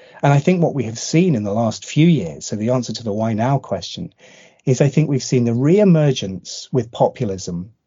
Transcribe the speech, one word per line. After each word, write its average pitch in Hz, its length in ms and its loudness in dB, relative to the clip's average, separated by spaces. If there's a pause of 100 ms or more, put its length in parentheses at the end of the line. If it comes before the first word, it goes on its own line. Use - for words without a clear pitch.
(220)
And 143 100 4
I 143 60 4
think 180 240 2
what 151 140 0
we 131 80 -2
have 110 160 -8
seen 170 340 2
in 110 80 0
the 104 100 -4
last 110 320 -2
few 151 220 2
years, 104 400 0
so 120 100 -6
the 107 140 -2
answer 123 240 -2
to 113 100 -10
the 110 80 -4
why 110 220 -2
now 117 240 0
question, - 560 -8 (520)
is 131 160 2
I 147 80 4
think 156 200 2
we've 139 140 -2
seen 123 220 0
the 117 60 2
reemergence 147 1200 2
with 117 200 -2
populism 95 800 -4 (160)